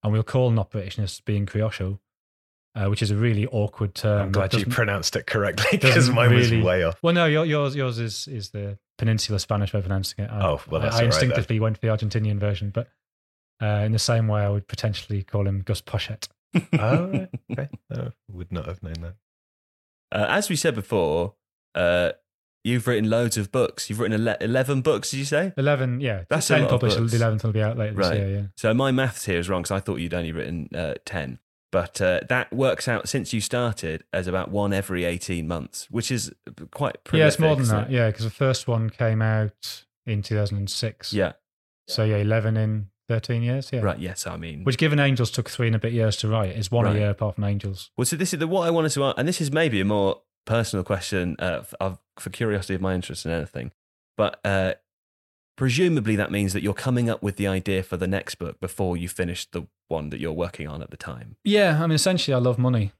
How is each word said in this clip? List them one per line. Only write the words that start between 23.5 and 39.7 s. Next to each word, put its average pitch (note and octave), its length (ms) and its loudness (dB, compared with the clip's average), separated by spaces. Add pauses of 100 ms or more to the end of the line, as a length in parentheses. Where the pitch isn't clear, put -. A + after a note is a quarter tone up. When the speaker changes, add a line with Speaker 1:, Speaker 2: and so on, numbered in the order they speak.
Speaker 3:
books. - 360 -2
You've G#2+ 120 -4
written A2 260 2
ele-, G#2+ 140 0
eleven C3 400 0
books, C3+ 300 0
did C3 60 -6
you C#3 80 -4
say? E3 300 -2
Speaker 1:
Eleven, C3+ 460 0
yeah. G#2 280 -4
Speaker 3:
That's D#3 200 0
a D#3 60 4
Speaker 1:
Ten D3 80 4
Speaker 3:
lot - 20 4
of - 60 2
Speaker 1:
published, A2+ 260 4
Speaker 3:
books. A2+ 140 2
Speaker 1:
the A#2 60 2
eleventh A2+ 280 2
will A2 80 2
be A2 80 2
out A2 160 0
later G#2+ 160 -2
this G2 160 2
Speaker 3:
Right. D#2+ 80 2
Speaker 1:
year, G2 120 0
yeah. G2+ 140 -2 (140)
Speaker 3:
So A2+ 160 2
my C3+ 180 2
maths C3 360 0
here F2 120 2
is F2 80 -2
wrong F#2 160 0
'cause - 80 -4
I F#2+ 80 0
thought F#2 220 -4
you'd E2 120 -4
only E2 200 -4
written, D#2+ 420 -6
uh, D#2+ 200 -4 (100)
ten. C#2 340 -8 (320)
But, F2 300 -2
uh, F2+ 260 2
that B2+ 240 -2
works B2+ 380 0
out, A2+ 180 -2
since - 240 -4
you A2+ 80 0
started, G#2+ 720 -4
as F2+ 160 -2
about F2+ 240 -2
one G2+ 220 0
every F#2+ 320 -2
eighteen F2 420 -4
months, E2 420 -8
which A2+ 220 -4
is - 220 -4 (380)
quite - 260 -4 (160)
Speaker 1:
Yeah, D#3+ 140 6
it's D3 100 4
Speaker 3:
prolific, - 20 -8
Speaker 1:
more D#3 160 4
than C3+ 80 0
Speaker 3:
isn't A2 140 4
Speaker 1:
that, G#2+ 100 -2
Speaker 3:
it? C3+ 60 -2
Speaker 1:
yeah, A#2 180 4
'cause A2+ 140 -4
the A2 40 -2
first C3 380 0
one A2+ 220 0
came A2 320 0
out A2 640 -2 (200)